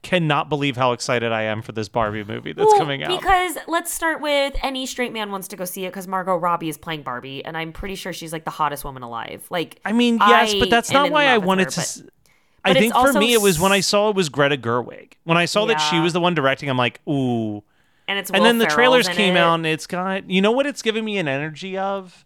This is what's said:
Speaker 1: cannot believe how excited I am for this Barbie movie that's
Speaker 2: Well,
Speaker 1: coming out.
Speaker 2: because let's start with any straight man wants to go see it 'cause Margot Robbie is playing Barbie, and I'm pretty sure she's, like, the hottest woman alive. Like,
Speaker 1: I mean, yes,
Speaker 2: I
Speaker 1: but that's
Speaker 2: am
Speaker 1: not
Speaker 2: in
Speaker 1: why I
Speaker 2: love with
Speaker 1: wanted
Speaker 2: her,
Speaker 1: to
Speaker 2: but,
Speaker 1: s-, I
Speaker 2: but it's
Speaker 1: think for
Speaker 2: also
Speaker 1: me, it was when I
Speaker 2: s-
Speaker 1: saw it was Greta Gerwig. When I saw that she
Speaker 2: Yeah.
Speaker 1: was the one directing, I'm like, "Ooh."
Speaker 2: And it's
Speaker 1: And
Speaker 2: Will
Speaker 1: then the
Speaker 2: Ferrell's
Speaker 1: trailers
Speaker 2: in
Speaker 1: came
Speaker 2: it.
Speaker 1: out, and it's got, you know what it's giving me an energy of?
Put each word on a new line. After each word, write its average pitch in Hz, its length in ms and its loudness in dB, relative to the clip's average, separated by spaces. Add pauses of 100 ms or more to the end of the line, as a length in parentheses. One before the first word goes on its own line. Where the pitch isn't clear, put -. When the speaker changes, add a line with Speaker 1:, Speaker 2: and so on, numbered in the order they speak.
Speaker 1:
cannot 156 440 0
believe 143 300 -2
how 127 160 2
excited 117 400 -2
I 110 80 0
am 110 200 -2
for 110 120 -12
this 107 160 -6
Barbie 107 340 -2
movie 113 300 -10
that's - 120 0
Speaker 2:
Well, 427 120 8
Speaker 1:
coming 285 260 -2
out. 359 160 -4
Speaker 2:
because 359 380 0 (100)
let's 339 240 -4
start 330 300 -2
with 277 420 0
any 262 220 -6
straight 247 260 -6
man 214 200 -6
wants 190 180 -8
to 196 80 -12
go 185 80 -8
see 185 180 -8
it 185 80 -6
'cause 190 160 -12
Margot 185 300 -2
Robbie 170 320 -2
is 147 80 -8
playing 156 240 -8
Barbie, 135 420 -10
and 160 140 -10
I'm 160 160 -8
pretty 196 220 -10
sure 185 180 -10
she's, 160 180 -12
like, 160 140 -10
the 156 60 -8
hottest 143 340 -4
woman 131 180 -12
alive. 113 460 -12
Like, 170 340 -8
Speaker 1:
I 196 80 -4
mean, 233 280 2
yes, 220 340 6
Speaker 2:
I 202 60 0
Speaker 1:
but 190 100 2
that's 233 220 2
Speaker 2:
am - 20 -2
Speaker 1:
not 277 140 4
Speaker 2:
in 285 60 -2
Speaker 1:
why 294 120 4
I 262 80 4
Speaker 2:
love 220 80 4
with 180 60 0
Speaker 1:
wanted 190 180 2
Speaker 2:
her, - 60 -8
Speaker 1:
to - 60 -8
Speaker 2:
but, 151 60 -2
Speaker 1:
s-, - 200 -8 (600)
I 196 60 2
Speaker 2:
but - 80 6
it's - 60 6
Speaker 1:
think 226 100 2
for 233 60 4
Speaker 2:
also 262 200 4
Speaker 1:
me, 233 140 4
it 220 80 6
was 190 180 4
when 196 140 4
I 196 60 4
Speaker 2:
s- - 80 -2
Speaker 1:
saw 208 220 2
it 208 60 -2
was 185 140 0
Greta 143 260 2
Gerwig. 117 580 -4 (120)
When 165 120 2
I 175 60 4
saw 208 220 0
that 214 160 0
she 156 160 0
Speaker 2:
Yeah. 160 60 2
Speaker 1:
was 170 100 2
the 175 80 2
one 175 140 2
directing, 139 340 0
I'm 127 80 0
like, 120 320 0
"Ooh." 120 540 -2 (440)
Speaker 2:
And 196 100 -4
it's 190 120 -8
Speaker 1:
And 196 100 0
Speaker 2:
Will 214 60 6
Speaker 1:
then 233 140 4
the 226 60 4
Speaker 2:
Ferrell's 151 100 0
Speaker 1:
trailers 247 340 4
Speaker 2:
in - 60 -4
Speaker 1:
came 190 200 2
Speaker 2:
it. 175 40 4
Speaker 1:
out, 170 160 4
and 165 100 -4
it's 156 220 -2
got, 190 420 -6
you 185 120 2
know 208 100 4
what 269 160 2
it's - 140 -8
giving 220 220 -2
me 208 140 -4
an 170 100 -2
energy 151 500 -6
of? 190 480 -8